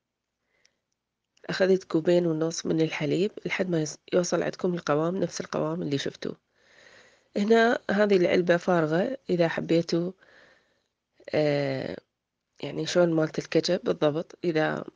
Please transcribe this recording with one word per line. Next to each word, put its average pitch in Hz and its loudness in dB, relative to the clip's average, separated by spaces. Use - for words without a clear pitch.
أخذت 185 2
كوبين 175 2
ونص 160 -2
من 160 0
الحليب 160 -2
لحد 185 -4
ما 160 0
يص-، 151 -12
يوصل 175 0
عندكم 175 -4
القوام 165 -2
نفس 185 -4
القوام 160 -4
اللي 147 -2
شفتوه. - -8
هنا 226 4
هذه 202 4
العلبة 175 4
فارغة، 175 0
إذا 175 2
حبيتوا، 170 0
آه، 143 -2
يعني 147 -6
شلون 175 4
مالت 156 0
الكاتشب 175 0
بالضبط، 156 -2
إذا 156 -2